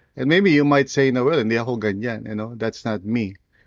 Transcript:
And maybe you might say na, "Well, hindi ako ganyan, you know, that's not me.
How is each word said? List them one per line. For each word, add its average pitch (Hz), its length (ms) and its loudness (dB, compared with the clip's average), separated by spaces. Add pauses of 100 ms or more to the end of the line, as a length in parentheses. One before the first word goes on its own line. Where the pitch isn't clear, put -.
(200)
And 131 80 -2
maybe 185 240 4
you 147 160 4
might 139 240 2
say 135 240 2
na, 123 80 0
"Well, 147 160 2
hindi 113 160 0
ako 117 240 -2
ganyan, 107 480 -4
you 107 80 -8
know, 110 240 -8
that's 113 240 -6
not 104 240 -6
me. 107 320 -4 (280)